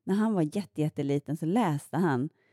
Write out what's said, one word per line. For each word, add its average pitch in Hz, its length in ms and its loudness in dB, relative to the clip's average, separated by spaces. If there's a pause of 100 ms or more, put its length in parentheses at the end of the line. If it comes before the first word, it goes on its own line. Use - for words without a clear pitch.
när 190 120 0
han 214 180 2
var 180 80 2
jätte-, 156 400 -4
jätteliten 143 560 -2
så 160 80 -6
läste 165 520 0
han, 151 320 0 (240)